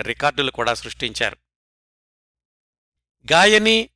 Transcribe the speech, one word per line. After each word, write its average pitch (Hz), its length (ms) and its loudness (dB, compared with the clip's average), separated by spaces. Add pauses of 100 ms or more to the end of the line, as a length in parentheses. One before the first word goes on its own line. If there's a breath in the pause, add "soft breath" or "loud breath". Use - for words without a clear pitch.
రికార్డులు 139 500 -2
కూడా 117 240 -2
సృష్టించారు. 110 600 -6 (2000)
గాయని, 214 640 4